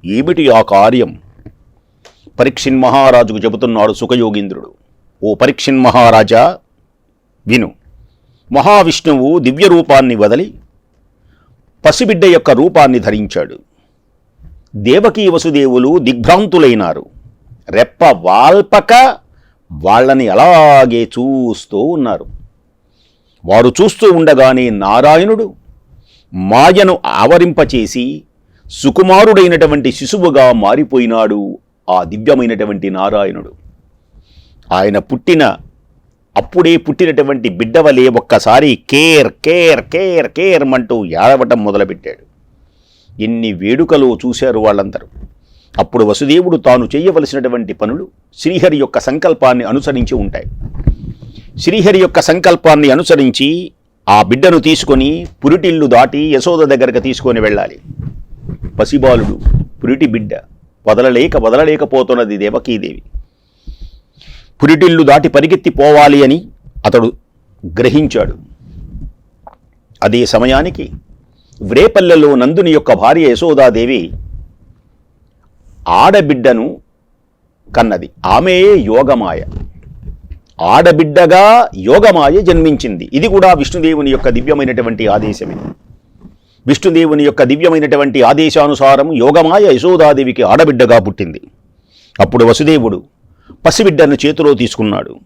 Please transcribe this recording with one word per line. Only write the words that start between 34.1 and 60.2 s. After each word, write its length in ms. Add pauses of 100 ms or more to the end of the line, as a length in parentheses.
ఆయన 200 (100)
పుట్టిన, 340 (960)
అప్పుడే 380 (100)
పుట్టినటువంటి 640 (100)
బిడ్డవలే 480 (140)
ఒక్కసారి 500 (220)
కేర్, 380 (160)
కేర్, 360 (120)
కేర్, 420
కేర్ 360
మంటూ 240 (260)
ఏడవటం 440
మొదలుపెట్టాడు. 560 (1040)
ఎన్ని 240 (120)
వేడుకలు 460 (140)
చూశారు 440
వాళ్ళందరూ. 400 (680)
అప్పుడు 360
వసుదేవుడు 460 (120)
తాను 160 (100)
చేయవలసినటువంటి 840
పనులు 240 (340)
శ్రీహరి 460
యొక్క 140 (100)
సంకల్పాన్ని 600
అనుసరించి 520
ఉంటాయి. 260 (1120)
శ్రీహరి 420
యొక్క 140 (120)
సంకల్పాన్ని 640
అనుసరించి 540 (580)
ఆ 100 (140)
బిడ్డను 360
తీసుకొని 440 (320)
పురిటిల్లు 520
దాటి 260 (160)
యశోద 260 (100)
దగ్గరకు 340
తీసుకొని 380
వెళ్ళాలి. 320 (1000)
పసిబాలుడు, 580 (440)
పురిటి 340
బిడ్డ, 180 (560)